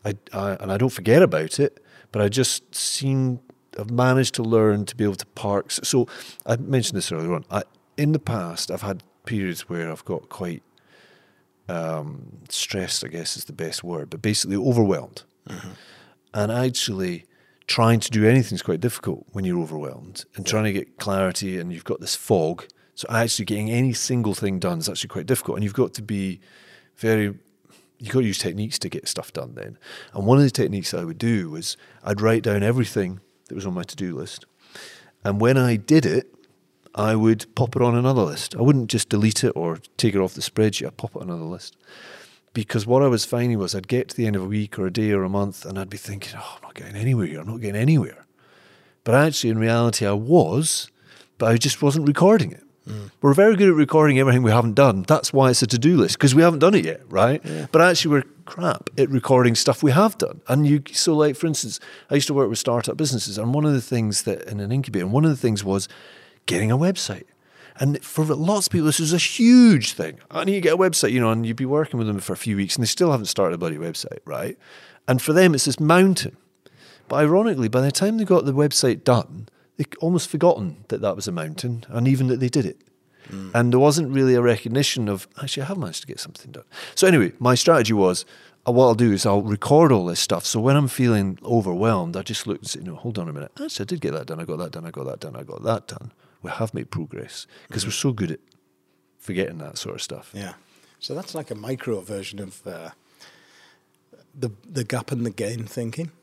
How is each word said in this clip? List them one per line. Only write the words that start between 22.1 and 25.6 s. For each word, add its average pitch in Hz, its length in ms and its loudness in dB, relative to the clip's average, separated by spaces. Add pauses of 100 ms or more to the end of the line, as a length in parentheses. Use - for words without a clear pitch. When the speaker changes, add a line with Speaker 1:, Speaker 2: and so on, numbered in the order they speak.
Speaker 1:
fog. 85 500 0 (300)
So - 140 -14
actually 113 360 -2
getting 107 240 -4
any 120 240 0
single 117 400 -2
thing 98 260 -4
done 87 200 -4
is 78 100 -6
actually - 200 -8
quite 82 180 -10
difficult, - 300 -4
and 101 60 -4